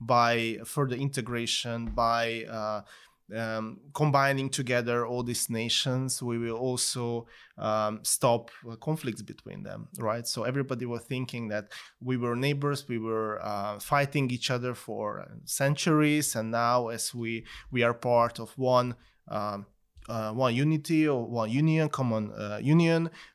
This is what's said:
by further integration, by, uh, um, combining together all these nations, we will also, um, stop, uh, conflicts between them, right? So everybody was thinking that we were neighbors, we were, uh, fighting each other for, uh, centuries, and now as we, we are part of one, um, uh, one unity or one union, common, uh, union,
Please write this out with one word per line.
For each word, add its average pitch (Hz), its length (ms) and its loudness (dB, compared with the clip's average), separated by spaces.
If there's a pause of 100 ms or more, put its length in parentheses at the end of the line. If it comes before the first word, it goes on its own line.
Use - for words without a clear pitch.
by 117 640 4
further 131 320 -2
integration, 117 920 -2
by, 117 640 0
uh, 107 320 -4 (540)
um, 110 440 -6 (140)
combining 139 560 2
together 120 560 0
all 123 160 -2
these 120 260 -2
nations, 127 720 -2
we 120 160 -2
will 117 180 -4
also, 120 720 -2 (320)
um, 107 440 0
stop, 117 480 2 (200)
uh, 117 60 -12
conflicts 131 460 -4
between - 400 -14
them, 101 260 -12 (100)
right? 117 280 -4
So 113 180 -4
everybody 127 420 -2
was 120 160 -6
thinking 127 460 -6
that 104 240 -6 (280)
we 127 160 0
were 120 200 0
neighbors, 143 520 0
we 120 100 -2
were, 110 440 -2
uh, 104 360 -4
fighting 143 520 2
each 123 200 -2
other 123 240 -2
for, 107 460 -6
uh, - 140 -16 (100)
centuries, 147 920 2
and 110 140 -2
now 117 380 2
as 117 260 -6
we, 113 300 -4 (260)
we 123 120 2
are 117 120 4
part 120 440 4
of 113 200 -14
one, 123 380 2 (320)
um, 101 380 -4 (420)
uh, 110 240 -4
one 123 220 2
unity 156 540 4
or 127 160 2
one 113 240 -2
union, 156 400 4
common, 110 440 0
uh, 104 280 -6
union, 165 480 4 (260)